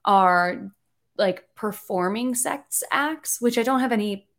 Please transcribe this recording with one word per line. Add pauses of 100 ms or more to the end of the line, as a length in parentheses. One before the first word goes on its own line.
are, (460)
like,
performing
sex
acts,
which
I
don't
have
any, (120)